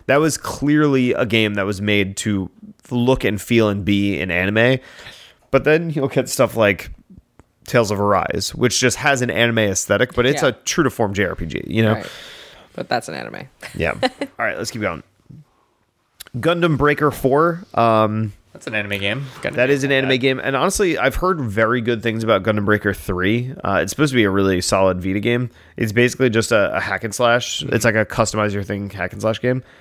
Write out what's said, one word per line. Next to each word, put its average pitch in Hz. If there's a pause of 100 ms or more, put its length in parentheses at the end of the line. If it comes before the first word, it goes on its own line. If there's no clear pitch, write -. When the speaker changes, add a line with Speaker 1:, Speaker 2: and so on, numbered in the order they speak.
Speaker 1:
that 135
was 156
clearly 143
a 123
game 107
that 101
was 101
made 101
to 98 (420)
look 127
and 104
feel 113
and 101
be 101
an 92
anime. 107 (720)
But 131
then 165
you'll 139
get 131
stuff 113
like 101 (760)
Tales 113
of 101
Arise, 101
which -
just 120
has 139
an 120
anime 113
aesthetic, 104
but 120
it's 139
Speaker 2:
Yeah. 131
Speaker 1:
a -
true -
to 127
form 104
J 101
R 82
P 82
G, -
you 110
know? 110
Speaker 2:
Right. 110 (680)
But -
that's 120
an 80
anime. 58 (280)
Speaker 1:
Yeah. -
Speaker 2:
<laughs> -
Speaker 1:
All 254
right, 98
let's 110
keep 107
going. 85 (1400)
Gundam 165
Breaker 147
four. 165 (100)
Um, 110 (200)
Speaker 3:
That's -
an 110
anime 101
game. 110 (160)
Gundam -
Speaker 1:
that 123
is 139
an 139
Speaker 3:
like 135
Speaker 1:
anime 135
Speaker 3:
that. 131
Speaker 1:
game. 131
And 135
honestly, 175
I've 131
heard 180
very 113
good 113
things 113
about 104
Gundam 107
Breaker 104
three. 107 (100)
Uh, 95
it's 95
supposed 143
to 127
be 117
a 98
really 95
solid 92
Vita 95
game. 120 (260)
It's 113
basically 123
just 110
a, 101
a 90
hack 98
and 104
slash. 120
Speaker 3:
Mm-hmm. -
Speaker 1:
It's 117
like 110
a 107
customize 107
your 101
thing 101
hack 92
and 101
slash 110
game. 127 (180)